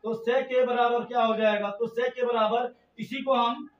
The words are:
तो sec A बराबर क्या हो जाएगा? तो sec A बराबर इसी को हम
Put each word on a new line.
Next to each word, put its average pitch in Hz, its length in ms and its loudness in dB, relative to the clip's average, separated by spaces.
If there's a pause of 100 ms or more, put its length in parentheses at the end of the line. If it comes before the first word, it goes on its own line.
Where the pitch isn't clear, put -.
तो 226 180 -4
sec 254 300 0
A 254 140 4
बराबर 240 400 2
क्या 240 160 2
हो 220 140 2
जाएगा? 208 340 2
तो 226 160 -4 (100)
sec 247 240 -2
A 240 60 0
बराबर 233 480 0 (240)
इसी 269 240 -8
को 269 120 0
हम 240 340 0 (120)